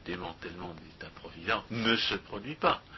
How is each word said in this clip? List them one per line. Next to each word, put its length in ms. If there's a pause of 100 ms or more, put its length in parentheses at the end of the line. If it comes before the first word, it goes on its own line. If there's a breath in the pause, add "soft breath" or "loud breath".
démantèlement 680
de 80
l'État-providence 920
ne 240
se 200
produit 400
pas. 280 (140 loud breath)